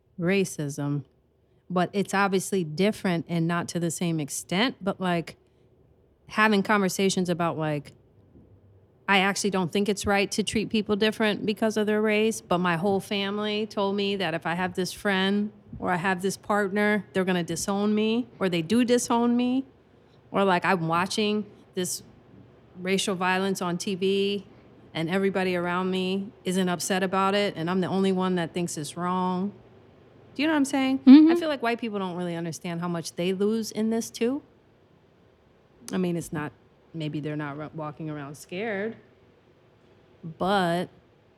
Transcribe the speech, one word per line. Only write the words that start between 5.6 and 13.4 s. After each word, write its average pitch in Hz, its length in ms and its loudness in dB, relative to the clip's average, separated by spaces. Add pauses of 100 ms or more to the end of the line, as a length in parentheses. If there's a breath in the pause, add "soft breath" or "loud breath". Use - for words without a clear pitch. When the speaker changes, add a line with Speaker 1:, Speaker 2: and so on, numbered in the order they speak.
Speaker 1:
having 214 340 4
conversations 190 640 2
about, 165 300 -2
like, 151 340 -4 (1160)
I 196 120 4
actually 196 300 0
don't 185 220 -2
think 202 160 0
it's 202 180 -4
right 202 260 2
to 220 100 -2
treat 202 260 -2
people 214 260 0
different 214 520 0
because 214 320 -2
of 214 80 0
their 214 160 2
race, 214 400 0
but 175 160 0
my 175 180 0
whole 196 240 0
family 208 680 -4